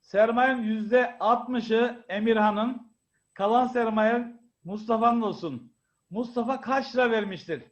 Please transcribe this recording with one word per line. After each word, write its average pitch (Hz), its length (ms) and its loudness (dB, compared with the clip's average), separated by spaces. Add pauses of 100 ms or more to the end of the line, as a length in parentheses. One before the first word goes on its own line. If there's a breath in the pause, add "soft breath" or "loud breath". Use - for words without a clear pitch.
Sermayenin 233 600 2
yüzde 220 560 0
altmışı 233 880 0
Emirhan'ın, 214 840 0 (420)
kalan 233 320 2
sermaye 233 720 0 (260)
Mustafa'nın 220 580 0
olsun. 170 500 -6 (380)
Mustafa 240 500 -4
kaç 262 340 -2
lira 247 160 2
vermiştir? 185 600 -4